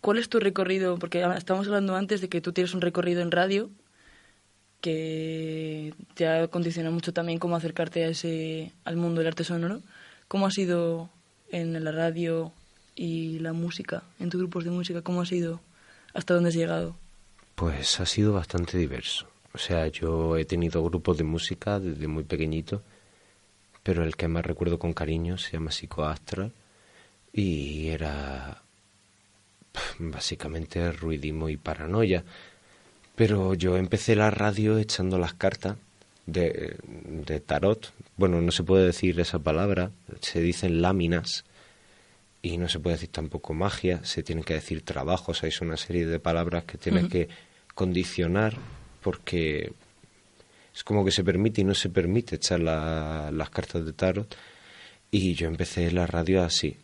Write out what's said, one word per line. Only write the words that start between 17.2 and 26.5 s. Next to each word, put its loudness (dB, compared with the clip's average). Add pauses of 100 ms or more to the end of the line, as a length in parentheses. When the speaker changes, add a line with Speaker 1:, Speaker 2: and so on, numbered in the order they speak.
Speaker 2:
Pues 0
ha 0
sido 4
bastante -2
diverso. -2 (260)
O -14
sea, 0
yo 0
he 2
tenido 0
grupos 2
de 0
música -2
desde -4
muy -4
pequeñito, -2 (1000)
pero 2
el -2
que -2
más 0
recuerdo 0
con -2
cariño -2
se -8
llama -4
Psicoastra -6 (840)